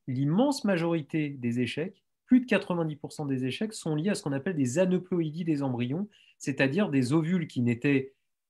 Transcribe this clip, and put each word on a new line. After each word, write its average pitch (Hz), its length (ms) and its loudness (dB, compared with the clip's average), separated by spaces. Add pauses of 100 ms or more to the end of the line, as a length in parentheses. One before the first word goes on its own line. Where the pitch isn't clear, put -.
l'immense 170 560 2
majorité 165 640 0
des 123 320 -4
échecs, 143 420 -4 (240)
plus 247 140 6
de 247 60 -2
quatre-vingt-dix 170 500 0
pour 143 160 -12
cent 151 140 -8
des 135 180 -2
échecs, 214 300 -4
sont 156 220 -4
liés 170 160 0
à 180 40 0
ce - 80 -6
qu'on 151 80 -2
appelle 139 240 -4
des 131 240 0
aneuploïdies 180 640 0
des 156 180 0
embryons, 135 460 -2 (300)
c'est-à-dire 143 500 0
des 135 240 2
ovules 165 360 2
qui - 120 -6
n'étaient 135 540 2 (360)